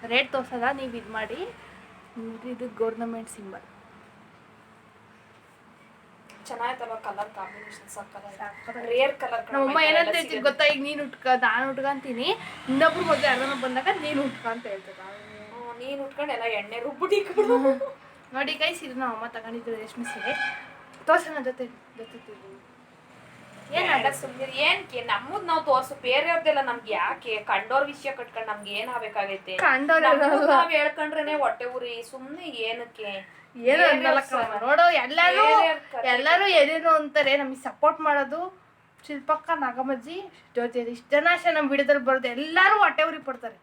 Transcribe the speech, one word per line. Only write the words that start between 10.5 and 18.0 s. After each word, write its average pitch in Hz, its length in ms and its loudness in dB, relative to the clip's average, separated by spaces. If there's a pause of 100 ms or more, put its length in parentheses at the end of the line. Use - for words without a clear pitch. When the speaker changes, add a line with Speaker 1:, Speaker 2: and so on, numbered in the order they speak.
Speaker 1:
ಈಗ 294 180 2
ನೀನ್ 294 180 -6
ಉಟ್ಕ-, 254 400 0
ನಾನ್ 247 280 2
ಉಟ್ಕಂತೀನಿ, 269 680 -2 (340)
ಇನ್ನೊಬ್ರು 320 320 4
ಮದ್ವೆ 294 260 2
ಯಾರನ್ನ 262 340 0
ಬಂದಾಗ 262 260 -2 (140)
ನೀನ್ 302 180 -2
ಉಟ್ಕ 254 280 -4
ಅಂತ 233 180 -6
ಹೇಳ್ತಾರೆ. 196 360 -12
Speaker 2:
ಹ್ಮ್, 214 760 -16
ನೀನ್ 277 220 -8
ಉಟ್ಕೊಂಡು 277 320 -6
ಎಲ್ಲ 233 100 -4
ಎಣ್ಣೆ 220 360 -4
ರುಬ್ಬಿಟ್ಟು 349 380 0
ಇಕ್ಬಿಡು. 403 400 2
Speaker 1:
ಹ್ಮ್. 269 240 2 (520)